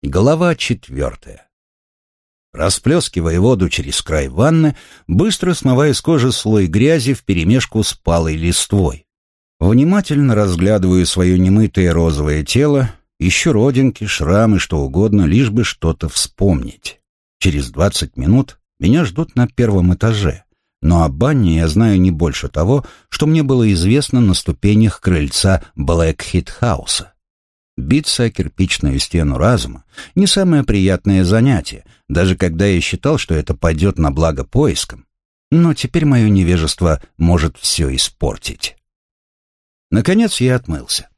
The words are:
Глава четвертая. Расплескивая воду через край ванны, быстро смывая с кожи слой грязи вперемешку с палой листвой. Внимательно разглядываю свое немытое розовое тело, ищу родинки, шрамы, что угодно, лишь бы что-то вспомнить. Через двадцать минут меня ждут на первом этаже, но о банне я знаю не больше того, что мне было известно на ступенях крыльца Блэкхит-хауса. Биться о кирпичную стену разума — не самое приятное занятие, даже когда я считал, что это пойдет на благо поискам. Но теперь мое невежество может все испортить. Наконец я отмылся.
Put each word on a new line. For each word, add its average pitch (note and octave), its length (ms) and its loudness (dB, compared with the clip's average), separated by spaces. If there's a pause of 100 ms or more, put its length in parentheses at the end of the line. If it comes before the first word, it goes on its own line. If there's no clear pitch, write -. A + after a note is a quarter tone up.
(100)
Глава D#3 440 2
четвертая. - 920 -8 (1040)
Расплескивая F2 880 -2
воду G2 280 2
через - 320 -6
край C#2+ 280 -4
ванны, D3 460 2 (320)
быстро F3+ 460 0
смывая C#3 400 0
с - 80 -2
кожи C3 320 0
слой G#2+ 340 0
грязи B2+ 460 0
вперемешку G#2 680 0
с - 100 -4
палой E2 440 -2
листвой. E2+ 680 -2 (560)
Внимательно C#3 760 2
разглядываю F#2 680 2
свое F#2 320 0
немытое F#2 560 2
розовое D#2 500 0
тело, C3+ 480 0 (280)
ищу F#2 340 0
родинки, B2 540 0
шрамы, G2 520 2
что - 200 -4
угодно, F#2 480 2
лишь A2 240 2
бы A2 120 0
что-то D#2+ 460 -4
вспомнить. - 960 -4 (360)
Через C#2+ 320 -2
двадцать D2 460 -4
минут F#2+ 440 0 (200)
меня - 240 2
ждут C3 320 -6
на B2 100 2
первом G2 460 0
этаже, G2+ 520 -2 (360)
но E2+ 240 2
о D2+ 60 0
банне G2 480 2
я D#2+ 100 0
знаю G2 320 2
не F#2 100 4
больше D#2+ 380 -4
того, G#2+ 380 0 (240)
что - 160 -2
мне D#3+ 160 2
было B2+ 320 2
известно A#2 460 0
на G#2 120 4
ступенях G#2 680 0
крыльца F2+ 600 0 (140)
Блэкхит-хауса. - 1400 -4 (680)
Биться A#2+ 460 -2
о A2+ 60 0
кирпичную D2 680 -2
стену C#2+ 400 -2
разума — G2+ 460 -2 (320)
не F#3+ 100 4
самое F3+ 380 2
приятное F#2+ 580 0
занятие, A2 640 0 (240)
даже F2 280 0
когда F2 300 -2
я F#2 140 2
считал, C#3 380 -2
что - 180 -4
это - 180 -4
пойдет E2 440 -2
на D2+ 120 0
благо D2 320 -2
поискам. - 640 -4 (460)
Но E3 220 4
теперь D#3 300 -4
мое B2 220 4
невежество F2 760 0 (180)
может E2 380 0
все - 380 -4
испортить. - 840 -8 (1160)
Наконец G3 480 0
я B2+ 160 0
отмылся. - 600 -8